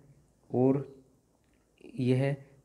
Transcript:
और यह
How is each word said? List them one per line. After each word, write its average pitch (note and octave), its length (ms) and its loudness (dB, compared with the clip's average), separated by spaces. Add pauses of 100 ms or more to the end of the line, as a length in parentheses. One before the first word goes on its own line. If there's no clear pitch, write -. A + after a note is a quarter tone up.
(500)
और C3 260 2 (1200)
यह C3 360 0 (300)